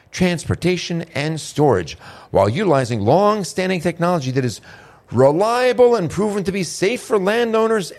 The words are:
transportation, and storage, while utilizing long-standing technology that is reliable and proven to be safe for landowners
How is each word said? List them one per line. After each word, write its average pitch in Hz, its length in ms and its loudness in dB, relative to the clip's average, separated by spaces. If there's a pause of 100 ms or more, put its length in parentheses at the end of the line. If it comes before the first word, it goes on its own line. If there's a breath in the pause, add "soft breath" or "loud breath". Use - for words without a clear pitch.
(120)
transportation, 175 880 -2 (100)
and 151 280 -4
storage, 113 540 0 (360 loud breath)
while 98 180 2
utilizing 131 520 0
long-standing 185 800 0
technology 170 500 -2
that 127 140 0
is 120 160 -4 (500 loud breath)
reliable 233 840 4
and 175 120 0
proven 202 360 -2
to 185 80 -4
be 190 100 -2
safe 202 400 -4
for 226 160 -2
landowners 220 800 0